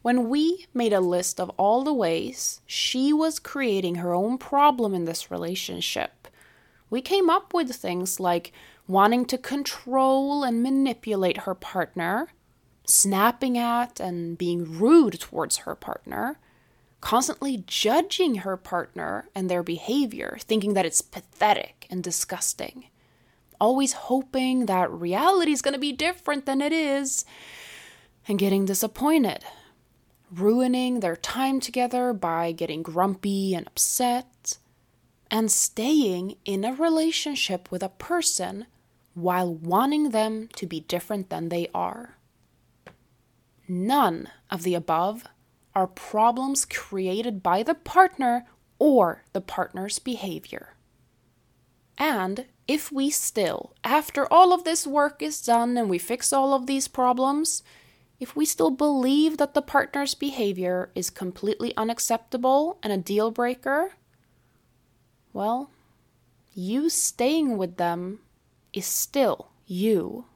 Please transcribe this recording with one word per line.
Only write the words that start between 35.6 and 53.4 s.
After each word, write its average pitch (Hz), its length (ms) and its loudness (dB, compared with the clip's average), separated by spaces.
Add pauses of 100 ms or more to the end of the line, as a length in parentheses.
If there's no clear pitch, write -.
in 196 200 -2
a 254 100 -2
relationship 320 960 0
with 180 140 -6
a 190 60 -6
person 208 760 -4 (480)
while 180 400 0
wanting 247 560 2
them 220 460 -2
to 190 100 -8
be 160 140 -8
different 185 500 -6
than 165 180 -6
they 170 240 -2
are. 180 460 -6 (1500)
None 185 600 0 (200)
of 180 140 -6
the 180 100 0
above 170 540 -2 (460)
are 190 120 2
problems 240 800 0
created 196 760 -4
by 180 220 2
the 311 120 0
partner 262 720 2 (340)
or 247 420 6 (100)
the 190 80 -2
partner's - 600 -6
behavior. - 720 -10 (1200)
And 233 500 -2 (200)
if 302 240 -2
we 277 200 0
still, - 640 -2 (100)